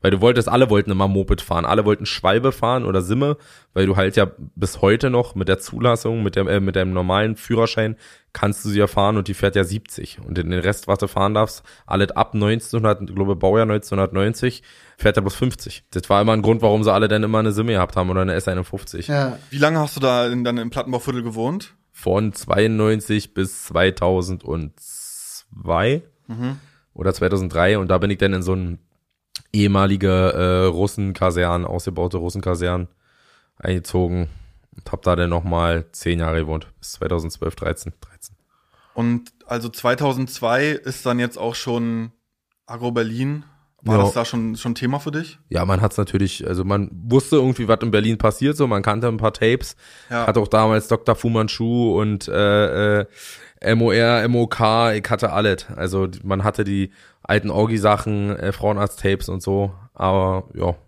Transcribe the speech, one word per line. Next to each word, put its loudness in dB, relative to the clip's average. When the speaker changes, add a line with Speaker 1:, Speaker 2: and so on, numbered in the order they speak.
Speaker 1:
Weil 4
du 2
wolltest, 4
alle 4
wollten 2
immer 2
Moped 0
fahren, -2
alle 2
wollten 2
Schwalbe 0
fahren -2
oder 0
Simme, 0
weil 2
du 2
halt 2
ja 4
bis -4
heute 4
noch 0
mit -4
der 2
Zulassung, -2
mit -2
dem, 2
äh, 2
mit -2
deinem 0
normalen 0
Führerschein -2
kannst -2
du -4
sie -2
ja 4
fahren 2
und -2
die -4
fährt 0
ja 4
siebzig. -10
Und -6
in -2
den 0
Rest, -2
was 0
du -2
fahren 0
darfst, 0
alles 0
ab -2
neunzehnhundert, 0
ich -12
glaube 0
Baujahr 2
neunzehnhundertneunzig, -2
fährt 2
ja 2
bloß -4
fünfzig. -6
Das -6
war 4
immer 4
ein 0
Grund, 2
warum 4
sie 6
alle 4
dann 2
immer 0
eine 2
Simme 0
gehabt 0
haben 0
oder 0
eine 0
S -2
einundfünfzig. -6
Speaker 2:
Ja. -2
Speaker 3:
Wie -10
lange 4
hast -4
du -6
da 2
in, -2
dann -2
im -6
Plattenbauviertel -6
gewohnt? -6
Speaker 1:
Von -2
zweiundneunzig 0
bis -4
zweitausendzwei -2
Speaker 3:
Mhm. -8
Speaker 1:
oder -2
zweitausenddrei. 2
Und -2
da 4
bin 0
ich -2
dann 2
in -2
so 0
ein -4
ehemalige, 4
äh, 2
Russenkasernen, 0
ausgebaute -4
Russenkasernen -2
eingezogen -2
und -14
hab -10
da 2
dann 0
nochmal 0
zehn -2
Jahre 0
gewohnt, -6
bis -16
zweitausendzwölf, -6
dreizehn, -6
dreizehn. -20
Speaker 3:
Und -2
also -6
zweitausendzwei 0
ist -6
dann 0
jetzt -4
auch -4
schon -4
Agro -6
Berlin. -2
War 2
Speaker 1:
Ja. 6
Speaker 3:
das 4
da 0
schon, -4
schon -4
Thema -2
für -8
dich? -8
Speaker 1:
Ja, -2
man 2
hat's 0
natürlich, -2
also -4
man -2
wusste 2
irgendwie, 2
was 6
in -2
Berlin 2
passiert, 0
so, 2
man 0
kannte 0
ein -2
paar 2
Tapes, 0
Speaker 3:
Ja. -2
Speaker 1:
hat 2
auch 2
damals 4
Doktor 2
Fu -2
Manchu 0
und, -2
äh, 2
äh, -4
M 2
O 4
R, 4
M 2
O 2
K, 2
ich -4
hatte 0
alles. 0
Also -2
die, -12
man -2
hatte 0
die -2
alten 0
Orgi-Sachen, 2
äh, -4
Frauenarzt-Tapes -2
und -6
so, 0
aber 0
ja -2